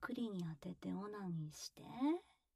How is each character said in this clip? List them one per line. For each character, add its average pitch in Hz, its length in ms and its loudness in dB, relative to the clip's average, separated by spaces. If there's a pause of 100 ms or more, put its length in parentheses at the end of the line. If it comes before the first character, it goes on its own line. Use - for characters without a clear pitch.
栗 240 280 0
に 185 140 2 (180)
当 180 80 -4
て 175 60 -4
て 185 160 -2
オ 190 160 0
ナ 208 220 -4
ニ 160 200 0
ー 147 60 -10
し - 160 -8
て。 - 120 -16 (720)